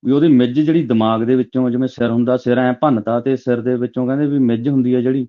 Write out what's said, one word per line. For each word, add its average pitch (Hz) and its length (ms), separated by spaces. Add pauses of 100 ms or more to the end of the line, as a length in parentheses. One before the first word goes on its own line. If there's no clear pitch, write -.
ਵੀ 127 80
ਉਹਦੀ 147 180
ਮਿੱਝ 123 260
ਜਿਹੜੀ 156 320
ਦਿਮਾਗ 113 360
ਦੇ 123 120
ਵਿੱਚੋਂ, 127 340
ਜਿਵੇਂ 127 200
ਸਿਰ 117 220
ਹੁੰਦਾ, 123 260
ਸਿਰ 123 220
ਐਂ 127 160
ਭੰਨਤਾ 117 460
ਤੇ 131 160
ਸਿਰ 120 240
ਦੇ 127 160
ਵਿੱਚੋਂ 123 300
ਕਹਿੰਦੇ 143 200
ਵੀ 143 140
ਮਿੱਝ 117 280
ਹੁੰਦੀ 127 240
ਆ 127 80
ਜਿਹੜੀ 131 280